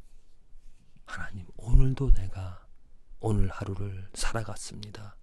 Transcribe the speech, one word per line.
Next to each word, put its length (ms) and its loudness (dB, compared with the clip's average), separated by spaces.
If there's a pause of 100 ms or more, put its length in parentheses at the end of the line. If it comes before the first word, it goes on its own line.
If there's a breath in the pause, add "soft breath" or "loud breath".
(1040)
하나님, 420 -10 (100)
오늘도 560 6
내가 540 2 (540)
오늘 280 2
하루를 680 -8
살아갔습니다. 1080 -8